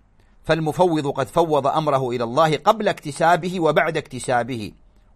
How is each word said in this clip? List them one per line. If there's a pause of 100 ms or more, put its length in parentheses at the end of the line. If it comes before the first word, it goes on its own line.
(440)
فالمفوض
قد
فوض
أمره
إلى
الله
قبل
اكتسابه
وبعد
اكتسابه، (440)